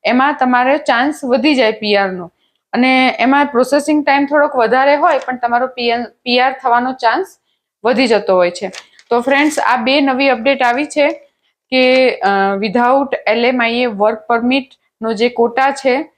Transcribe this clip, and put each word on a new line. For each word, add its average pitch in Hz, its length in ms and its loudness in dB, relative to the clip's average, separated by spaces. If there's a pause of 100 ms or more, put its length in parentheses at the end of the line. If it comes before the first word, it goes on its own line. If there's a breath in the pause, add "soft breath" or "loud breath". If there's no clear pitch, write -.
એમાં 262 360 0
તમારે 254 380 2
ચાન્સ 285 460 -2
વધી 262 300 0
જાય 226 180 2
પી 208 240 -2
આર 196 160 0
નો 180 200 -12 (400)
અને 254 460 2
એમાં 277 280 2
પ્રોસેસિંગ 285 600 0
ટાઇમ 285 200 2
થોડોક 294 300 0
વધારે 262 400 2
હોય 294 220 2
પણ 254 180 -6
તમારો 240 300 -2
પી 247 220 -6
એન, 233 160 -2
પી 247 360 -2
આર 262 120 2 (100)
થવાનો 247 300 0
ચાન્સ 262 340 -2 (580)
વધી 247 220 2
જતો 202 280 2
હોય 180 160 2
છે. 175 180 -10 (420 loud breath)
તો 240 100 2
ફ્રેન્ડ્સ, 277 380 0
આ 247 180 0
બે 262 240 0
નવી 269 280 0
અપડેટ 262 340 0
આવી 254 240 0
છે 294 220 0 (600 soft breath)
કે, 254 400 2
અ, 196 480 0
without 247 580 0 (100)
એલ 233 180 0
એમ 254 180 0
આઈ 233 120 0
એ 247 120 -2
વર્ક 214 320 -2 (100)
પરમિટનો 240 840 -4
જે 220 160 0
કોટા 240 420 0
છે 277 480 -2